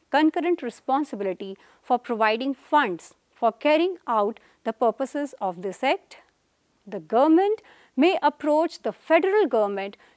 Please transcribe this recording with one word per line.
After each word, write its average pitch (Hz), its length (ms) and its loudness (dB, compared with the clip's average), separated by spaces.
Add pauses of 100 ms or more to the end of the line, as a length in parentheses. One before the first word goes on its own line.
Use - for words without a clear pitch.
(100)
concurrent 320 520 0
responsibility 202 960 -6 (260)
for 247 160 0
providing 226 560 -2
funds 226 600 -2 (180)
for 233 180 0
carrying 320 460 0 (100)
out 220 320 -2 (240)
the 220 100 -4
purposes 269 680 -2
of 185 220 -6
this 190 200 -8
act. 294 360 -4 (680)
The 190 140 -12
government 320 640 2 (340)
may 349 260 2
approach 302 600 0
the 220 100 -4
federal 370 540 2
government 202 500 -2 (200)